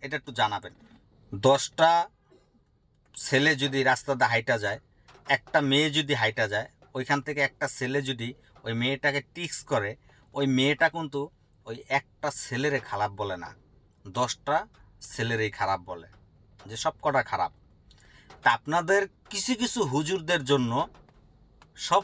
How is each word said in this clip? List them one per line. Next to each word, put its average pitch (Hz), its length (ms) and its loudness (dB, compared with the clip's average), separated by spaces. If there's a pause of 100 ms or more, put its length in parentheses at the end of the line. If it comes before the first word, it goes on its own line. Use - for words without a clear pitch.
এটা 135 160 -6
একটু 131 140 -12
জানাবেন। 104 420 -2 (600)
দশটা 139 580 4 (1200)
ছেলে 143 400 2
যদি 135 280 0
রাস্তা 131 320 2
দিয়ে 120 140 2
হাইটা 117 280 0
যায়, 104 220 -4 (480)
একটা - 340 2
মেয়ে 143 280 4
যদি 143 240 0
হাইটা 113 340 0
যায়, 104 200 -4 (280)
ওইখান 135 260 -2
থেকে 147 200 -4
একটা 135 260 -2
ছেলে 135 340 -2
যদি 127 320 -6 (300)
ওই 113 100 -6
মেয়েটাকে 135 480 0
টিক্স - 420 -8
করে, 107 320 -2 (380)
ওই 139 140 0
মেয়েটা 139 420 2
কিন্তু 147 400 -6 (360)
ওই 113 240 -14
একটা 139 420 -4
ছেলেরে 135 480 -4
খারাপ 101 320 -4
বলে 98 260 -6
না, 85 160 -14 (540)
দশটা 127 600 -2 (340)
ছেলেরই 113 500 -2
খারাপ 95 300 -2
বলে, 87 260 -14 (580)
যে 110 120 -12
সব - 240 -2
কটা 139 220 2
খারাপ। - 280 -4 (920)
তা 127 80 6
আপনাদের 170 560 2 (220)
কিছু 233 260 0
কিছু 233 280 2
হুজুরদের 156 640 0
জন্য 127 420 2 (880)
সব 190 280 2